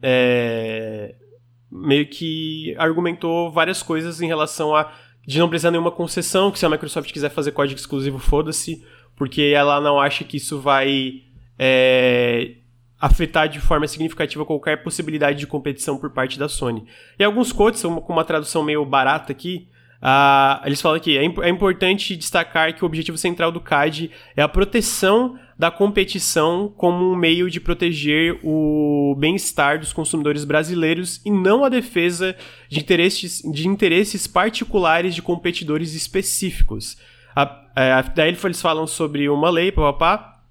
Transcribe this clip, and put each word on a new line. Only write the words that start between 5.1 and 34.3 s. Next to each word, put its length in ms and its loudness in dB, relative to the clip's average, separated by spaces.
de 120 -2
não 100 4
precisar 220 2
nenhuma 220 0
concessão, 580 0
que 80 -8
se 80 0
a 20 4
Microsoft 440 -4
quiser 160 -4
fazer 240 -2
código 260 -2
exclusivo, 400 -6
foda-se, 640 0
porque 400 0
ela 260 4
não 200 4
acha 240 0
que 140 -8
isso 200 -8
vai, 640 0
é, 1000 2
afetar 500 4
de 120 -8
forma 260 4
significativa 600 -4
qualquer 360 -2
possibilidade 560 -2
de 80 -8
competição 520 -6
por 120 -8
parte 280 -4
da 100 -4
Sony. 360 -6
E 40 4
alguns 300 2
quotes, 320 2
uma, 160 -4
com 140 -10
uma 100 2
tradução 400 -2
meio 200 -2
barata 460 0
aqui, 380 -10
ah, 640 4
eles 160 -2
falam 180 0
que 200 0
é 40 2
imp-, 200 -2
é 80 2
importante 680 0
destacar 580 -2
que 80 -6
o 40 0
objetivo 320 -4
central 340 -2
do 80 -8
cad 500 0
é 60 -2
a 80 4
proteção 880 2
da 120 2
competição 1040 0
como 380 2
um 20 0
meio 360 2
de 100 -8
proteger 800 0
o 760 2
bem-estar 600 0
dos 140 -10
consumidores 500 -2
brasileiros 800 -2
e 80 -4
não 360 4
a 20 2
defesa 640 -2
de 100 -4
interesses, 640 0
de 160 -4
interesses 580 0
particulares 880 0